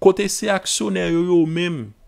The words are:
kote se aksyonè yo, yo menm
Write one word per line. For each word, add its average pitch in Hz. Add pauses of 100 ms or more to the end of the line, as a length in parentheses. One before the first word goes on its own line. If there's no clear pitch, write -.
kote 196
se 214
aksyonè 190
yo, 170
yo 180
menm 160 (200)